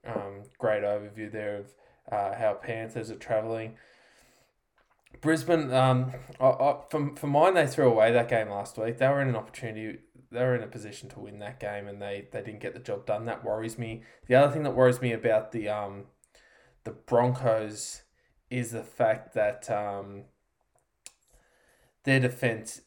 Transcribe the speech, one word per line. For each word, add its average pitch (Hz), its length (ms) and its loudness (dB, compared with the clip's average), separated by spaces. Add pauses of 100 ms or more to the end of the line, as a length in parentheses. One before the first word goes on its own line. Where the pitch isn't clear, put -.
um, 101 360 -8 (160)
great 107 240 0
overview 104 480 -4
there 104 260 -6
of, 101 180 -14 (380)
uh, 101 240 -2
how 107 180 0
Panthers 110 560 -8
are 101 60 -10
travelling. 113 600 -4 (1400)
Brisbane, 156 520 2
um, 127 400 4 (280)
I, - 60 4
I, 135 300 4 (140)
for, 143 260 -2
for - 100 -8
mine, 156 280 6
they 160 120 6
threw 131 220 4
away 113 240 6
that 120 160 4
game 110 220 0
last 101 260 -8
week. 117 220 -4
They 131 100 4
were 139 140 2
in 135 60 0
an 117 80 0
opportunity, 110 640 -8 (300)
they 117 100 -6
were 127 160 2
in 113 60 -2
a 104 40 -10
position 107 440 -14
to 107 100 -16
win 104 180 -14
that 104 220 -12
game, 101 280 -8
and 101 140 -12
they, 101 300 -10
they 107 100 -8
didn't 107 180 -12
get - 140 -8
the 127 60 -16
job 101 260 -8
done. 107 200 -2
That - 180 -6
worries 110 340 -4
me. 113 240 -8 (240)
The 123 80 4
other 139 180 8
thing 151 120 -2
that 131 100 -2
worries 123 260 6
me 123 120 0
about 110 400 2
the, 107 160 -4
um, 101 360 -6 (800)
the 110 60 -8
Broncos 117 1120 0 (480)
is 123 220 -4
the 110 100 -8
fact - 520 0
that, 104 360 -2
um, 101 540 -4 (1800)
their 135 160 4
defence 120 680 -2